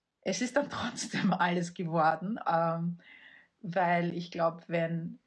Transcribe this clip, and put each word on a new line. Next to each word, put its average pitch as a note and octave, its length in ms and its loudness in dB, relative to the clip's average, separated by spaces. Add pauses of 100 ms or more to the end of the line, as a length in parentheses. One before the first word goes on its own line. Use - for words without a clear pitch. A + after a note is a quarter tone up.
(220)
Es - 200 -4
ist B3 140 -4
dann C#4+ 140 2
<laughs> - 20 -14
trotzdem - 600 -2
alles F3 420 0
geworden, E3 720 0
ähm, E3+ 500 2 (640)
weil F3 540 2
ich E3+ 160 -6
glaube, E3+ 360 0
wenn E3+ 600 -2